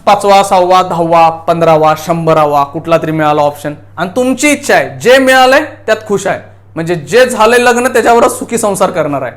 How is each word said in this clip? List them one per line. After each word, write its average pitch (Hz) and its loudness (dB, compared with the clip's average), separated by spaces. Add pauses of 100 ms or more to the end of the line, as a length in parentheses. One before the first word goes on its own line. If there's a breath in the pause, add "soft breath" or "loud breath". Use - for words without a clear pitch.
पाचवा, 202 2
सहावा, 185 2
दहावा, 170 2
पंधरावा, 165 2
शंभरावा, 160 0
कुठला 165 -2
तरी 160 -4
मिळाला 151 0
ऑप्शन 147 -4 (220)
आणि 180 -6
तुमची 254 -2
इच्छा 277 -2
आहे, 135 -2
जे 233 4
मिळालंय 262 4 (260)
त्यात 220 0 (120)
खुश 196 -4
आहे, 160 -4 (340)
म्हणजे 165 -4
जे 165 0
झालंय 233 2
लग्न 247 0
त्याच्यावरच 233 0
सुखी 233 -6
संसार 196 -2
करणार 143 -4
आहे, 117 -8